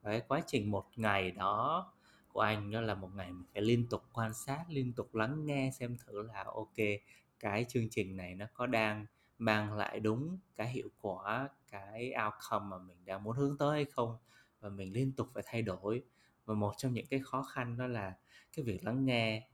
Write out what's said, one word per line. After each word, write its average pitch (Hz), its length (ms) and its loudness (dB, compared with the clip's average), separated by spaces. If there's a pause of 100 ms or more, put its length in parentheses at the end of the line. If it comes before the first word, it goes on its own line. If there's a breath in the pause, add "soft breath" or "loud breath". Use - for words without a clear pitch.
Và 104 80 -4
cái 113 180 2
quá 139 180 2
trình 104 240 2
một 101 160 0 (100)
ngày 98 340 4
đó 110 640 0 (360 soft breath)
của 104 120 -2
anh 107 300 2
đó 110 100 0
là 110 140 0
một 95 200 -8
ngày 90 180 -6
mình 90 200 -10
phải 101 100 0
liên 120 260 6
tục 113 140 0 (100)
quan 110 220 -2
sát, 143 340 -4
liên 135 240 -2
tục 113 220 -6
lắng 135 320 0
nghe 135 320 2
xem 120 180 -4 (100)
thử 107 160 -6
là, 104 220 -8
ok, - 320 -6 (640 loud breath)
cái 107 280 2
chương 113 220 2
trình 95 260 -2
này 90 180 -8
nó 101 200 -8
có 123 120 -2
đang 107 400 2 (320 soft breath)
mang 107 340 4
lại 104 280 -2
đúng 131 380 0 (180)
cái 110 120 -2
hiệu 123 200 -4 (120)
quả, 104 480 -2 (220)
cái 107 420 -8 (120)
outcome 104 460 -2
mà 92 80 -8
mình 90 260 -18
đang 95 180 -6
muốn 110 140 -2
hướng 143 220 2
tới 143 160 4
hay 147 100 2
không. 117 320 0 (440 soft breath)
Và 107 80 -10
mình 98 240 -6
liên 131 200 2
tục 127 220 -2
phải 104 120 -4
thay 117 160 -2
đổi. 104 420 0 (400 soft breath)
Và 110 100 -2
một 104 220 4
trong 131 160 0
những 113 140 -2
cái 135 140 0
khó 135 220 -2
khăn 120 360 -4
đó 127 80 -2
là 101 280 -2 (420 loud breath)
cái 147 80 -4
việc 98 200 -2
lắng 127 200 2
nghe 113 500 4